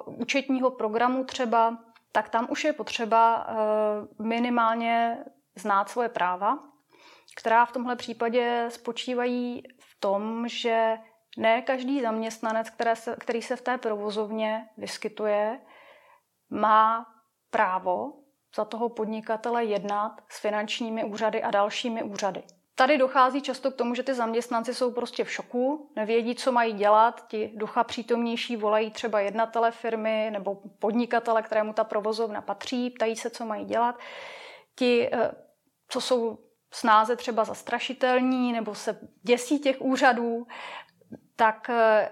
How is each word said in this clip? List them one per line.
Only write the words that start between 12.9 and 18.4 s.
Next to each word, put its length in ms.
se, 240
který 220
se 140
v 60
té 160
provozovně 1000
vyskytuje, 840
má 560
právo 640